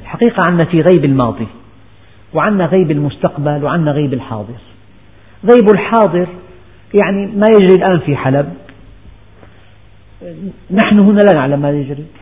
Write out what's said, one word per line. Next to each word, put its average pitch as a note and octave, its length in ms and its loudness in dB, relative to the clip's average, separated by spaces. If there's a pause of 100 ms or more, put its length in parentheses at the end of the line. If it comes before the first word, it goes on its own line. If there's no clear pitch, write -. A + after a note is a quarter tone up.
الحقيقة - 440 -2
عندنا E3+ 260 0
في E3+ 100 2
غيب E3+ 240 2
الماضي، B2 420 -2 (840)
وعندنا F3+ 320 -2
غيب E3 260 0
المستقبل، D3 720 -4
وعندنا D3+ 280 -2
غيب C#3 220 -4
الحاضر. A#2 460 -10 (840)
غيب A3 300 6
الحاضر F3+ 520 0 (640)
يعني G3 320 0
ما G#3 200 -2 (100)
يجري F#3 200 6
الآن F3+ 240 2
في C#3 160 -4
حلب، C#3 380 -2 (2250)
نحن G#3 280 2
هنا G3+ 200 4
لا G3+ 160 6
نعلم C#3+ 260 -2
ما C#3+ 100 -2
يجري، C#3+ 340 -8 (160)